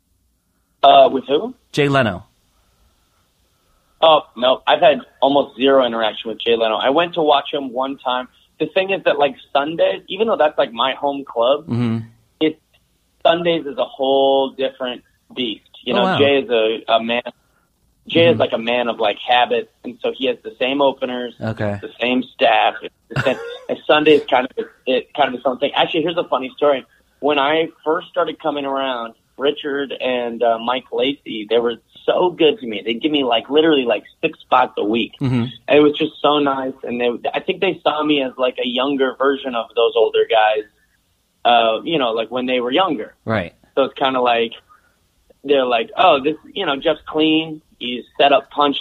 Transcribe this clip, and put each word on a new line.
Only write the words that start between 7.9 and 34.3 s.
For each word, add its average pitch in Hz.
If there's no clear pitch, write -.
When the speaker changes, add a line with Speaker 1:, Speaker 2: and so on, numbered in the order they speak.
Speaker 1:
time. 127
The 156
thing 190
is 175
that, 147
like, 139
Sundays, 170
even 190
though 202
that's, 151
like, 139
my 123
home 139
club, 131
Speaker 2:
Mm-hmm. 113
Speaker 1:
it, 156
Sundays 170
is 131
a 127
whole 135
different 131
beast. 120
You 123
Speaker 2:
Oh, 120
Speaker 1:
know, -
Speaker 2:
wow. 185
Speaker 1:
Jay 143
is 120
a, 110
a 113
man. 117
Jay 165
is, 123
Speaker 2:
Mm-hmm. 110
Speaker 1:
like, 127
a 120
man 120
of, 110
like, 104
habit, 120
and 120
so 120
he 131
has 120
the 110
same 131
openers, 127
Speaker 2:
Okay. 107
Speaker 1:
the 107
same 123
staff. 110
It's -
the -
same, 127
Speaker 2:
<laughs> -
Speaker 1:
and 123
Sunday 151
is -
kind 127
of, -
it, 127
kind 139
of 127
its 120
own 127
thing. 135
Actually, 165
here's 175
a 170
funny 131
story. 139
When 143
I 156
first 165
started 160
coming 147
around, 135
Richard 143
and, 120
uh, 117
Mike 123
Lacey, 120
they 113
were 120
so 185
good 147
to 127
me. 101
They'd 117
give 156
me, 147
like, 117
literally, 151
like, 110
six -